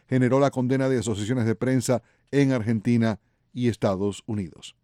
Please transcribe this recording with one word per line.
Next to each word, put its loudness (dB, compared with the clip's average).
generó 2
la 4
condena 0
de 0
asociaciones -2
de 2
prensa 0
en 2
Argentina 0
y -2
Estados -2
Unidos. -8